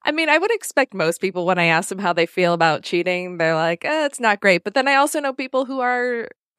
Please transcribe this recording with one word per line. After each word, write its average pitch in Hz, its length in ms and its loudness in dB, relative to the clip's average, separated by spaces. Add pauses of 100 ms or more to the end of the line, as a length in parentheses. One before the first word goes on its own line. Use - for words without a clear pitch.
I - 80 0
mean, 311 180 0
I 302 80 6
would 392 140 0
expect - 420 -2
most 170 260 0
people, 180 260 -4
when 180 140 2
I 170 60 4
ask 165 240 2
them 190 100 -8
how 185 140 0
they 165 120 2
feel 175 280 0
about 165 280 2
cheating, 180 560 -4
they're 165 180 2
like, 165 280 -2
"Eh, 302 220 -2
it's 285 160 -6
not 214 180 2
great." 180 240 4
But 202 100 -8
then 269 140 2
I 277 80 4
also 285 240 2
know 277 140 -4
people 262 320 -4
who 262 160 -6
are 247 480 -4 (300)